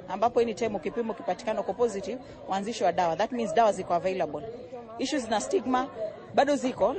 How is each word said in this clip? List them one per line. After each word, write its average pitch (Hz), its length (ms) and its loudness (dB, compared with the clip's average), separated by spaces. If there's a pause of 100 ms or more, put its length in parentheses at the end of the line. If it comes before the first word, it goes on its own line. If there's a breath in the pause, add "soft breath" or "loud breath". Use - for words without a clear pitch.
ambapo 226 300 2
any 233 140 2
time 214 220 -2
ukipimo 208 380 -2
ukipatikana 202 480 -2
uko 196 120 -2
positive, 214 440 0 (320 loud breath)
uanzishwe 202 360 -2
wa 175 80 6
dawa. 175 220 2
That 202 160 0
means 233 220 -2
dawa 220 180 6
ziko 180 220 -2
available. 165 480 0 (580)
Issues 262 300 -2
na 214 120 2
stigma 254 460 0 (480)
bado 285 200 6
ziko, 240 440 2